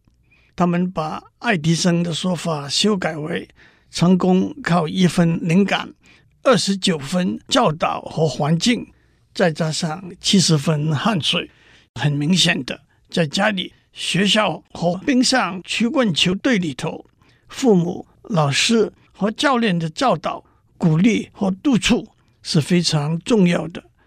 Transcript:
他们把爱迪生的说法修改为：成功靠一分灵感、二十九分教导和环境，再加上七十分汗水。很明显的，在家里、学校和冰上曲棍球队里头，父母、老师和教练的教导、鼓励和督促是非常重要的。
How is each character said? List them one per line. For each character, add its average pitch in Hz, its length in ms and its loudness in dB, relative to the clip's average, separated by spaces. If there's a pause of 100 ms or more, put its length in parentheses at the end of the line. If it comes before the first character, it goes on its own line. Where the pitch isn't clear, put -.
(540)
他 180 140 0
们 175 240 0
把 156 320 -6 (160)
爱 226 180 -2
迪 160 160 2
生 170 300 0
的 170 100 -6
说 185 220 -4
法 151 320 -6
修 202 300 0
改 165 180 -4
为： 165 320 -8 (420)
成 180 280 4
功 185 440 2
靠 165 240 0
一 185 220 0
分 170 340 2
灵 180 220 4
感、 190 300 -4 (500)
二 254 140 4
十 196 180 0
九 180 240 -2
分 180 480 -4
教 233 240 2
导 - 300 -4
和 - 260 -2
环 160 320 0
境， - 260 -2 (480)
再 185 160 2
加 156 220 -4
上 170 480 -6
七 196 220 2
十 160 160 4
分 151 360 -2
汗 185 280 0
水。 - 280 -4 (460)
很 143 160 0
明 147 240 0
显 170 300 2
的， - 160 -12 (280)
在 175 160 0
家 196 240 0
里、 196 220 -6 (220)
学 190 340 -2
校 196 340 0 (120)
和 175 240 -2
冰 254 260 2
上 196 400 0
曲 - 240 -2
棍 247 260 0
球 180 220 0
队 233 220 0
里 165 160 -2
头， - 320 -10 (420)
父 247 260 2
母、 175 320 0 (180)
老 156 280 0
师 202 400 2 (200)
和 208 200 -2
教 277 260 0
练 208 220 0
的 160 100 -4
教 214 260 0
导、 - 280 -8 (340)
鼓 160 180 2
励 202 360 2
和 196 180 -2
督 226 260 0
促 208 320 0 (360)
是 - 180 0
非 175 220 2
常 156 340 -2
重 196 300 4
要 170 220 0
的。 - 140 -14 (240)